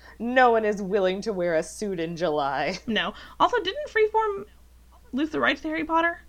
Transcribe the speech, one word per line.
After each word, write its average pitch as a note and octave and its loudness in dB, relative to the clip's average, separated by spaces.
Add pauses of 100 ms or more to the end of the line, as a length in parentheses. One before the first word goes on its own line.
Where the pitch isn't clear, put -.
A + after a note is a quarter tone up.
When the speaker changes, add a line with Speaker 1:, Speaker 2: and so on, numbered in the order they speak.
Speaker 1:
<laughs> - -20
Speaker 2:
No B3 4
one A3+ 2
is G#3 -2
willing F#3+ 0
to G#3+ -4
wear F3 0
a D#3+ 2
suit F#3+ -6
in E3 -4
July. D3+ -2
Speaker 1:
No. G3 -2 (260)
Also, F#4 4
didn't B4 -6
Freeform G#4+ 0 (680)
lose D4 -2
the C#4 -2
rights C4 2
to D#4+ -6
Harry D#4 -4
Potter? E4 0